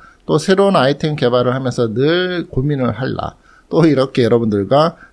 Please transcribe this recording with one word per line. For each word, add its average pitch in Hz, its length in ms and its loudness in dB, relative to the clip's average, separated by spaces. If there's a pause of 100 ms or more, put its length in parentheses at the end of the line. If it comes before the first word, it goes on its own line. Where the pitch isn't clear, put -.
(280)
또 156 100 0
새로운 190 380 2
아이템 147 400 0
개발을 123 400 0
하면서 123 380 -4
늘 170 540 -2
고민을 131 440 -2
할라, - 440 -6 (340)
또 165 160 2
이렇게 135 380 2
여러분들과 117 720 2 (160)